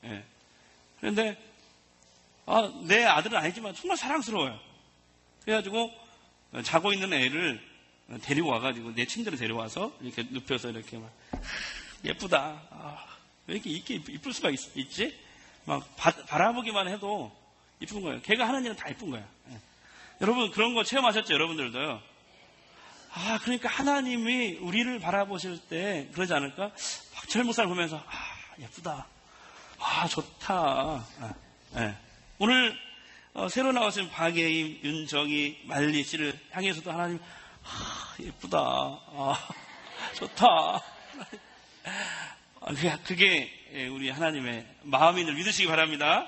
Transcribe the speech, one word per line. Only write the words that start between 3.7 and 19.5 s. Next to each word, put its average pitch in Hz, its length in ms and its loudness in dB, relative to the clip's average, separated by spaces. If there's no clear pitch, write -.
정말 370 220 -2
사랑스러워요. 214 600 -2
그래가지고, 220 480 0
어, 123 100 -6
자고 185 300 4
있는 190 200 0
애를 139 480 0
데리고 147 280 2
와가지고 117 440 -2
내 120 100 0
침대로 208 320 -6
데려와서 113 640 -4
이렇게 120 300 -6
눕혀서 123 400 -4
이렇게 113 260 -10
막, 113 160 -14
"아, - 60 -8
예쁘다. 151 680 0
아, - 340 -14
왜 170 80 -4
이렇게 - 140 -6
이쁘-, 160 420 -6
이쁠 165 200 -10
수가 - 180 0
있-, - 260 -6
있지?" 170 420 -4
막 139 200 -4
바-, - 160 4
바라보기만 214 760 0
해도 196 500 -6
이쁜 208 220 -10
거예요. 131 200 -4
걔가 226 240 2
하는 254 180 0
일은 220 120 -6
다 - 120 -10
이쁜 190 220 -8
거예요. 110 160 -8